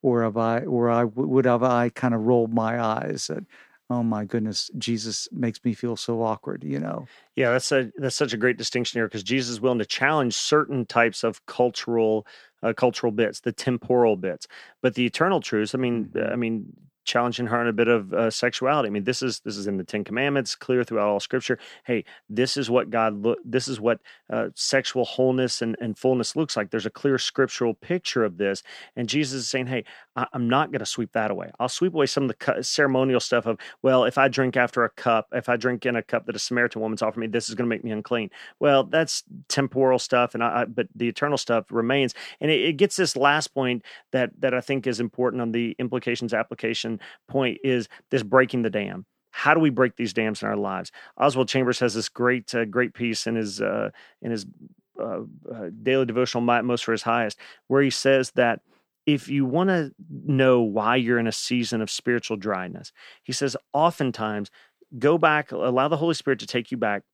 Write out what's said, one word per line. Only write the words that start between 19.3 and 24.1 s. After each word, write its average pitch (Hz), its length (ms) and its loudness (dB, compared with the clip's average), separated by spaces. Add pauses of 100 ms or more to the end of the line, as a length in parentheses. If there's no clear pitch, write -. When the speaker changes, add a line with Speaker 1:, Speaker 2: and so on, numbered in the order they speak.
Speaker 2:
this 104 160 -8
is 101 100 -6
in 101 80 -2
the 95 80 -4
Ten 104 220 -6
Commandments, 131 500 -2
clear 123 300 0
throughout 104 240 0
all 101 100 0
Scripture. 123 400 -4 (240)
Hey, 113 220 -2 (240)
this 120 260 0
is 127 140 -4
what 120 200 2
God 110 320 0
loo-, 113 220 2
this 123 240 -2
is 131 100 -6
what, 113 220 0 (320)